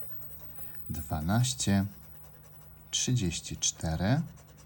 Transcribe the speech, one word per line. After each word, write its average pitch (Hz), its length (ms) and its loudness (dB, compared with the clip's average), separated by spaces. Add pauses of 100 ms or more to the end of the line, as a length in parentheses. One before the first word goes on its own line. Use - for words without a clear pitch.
(920)
dwanaście, 98 960 2 (1040)
trzydzieści 95 680 2
cztery, 92 680 2 (440)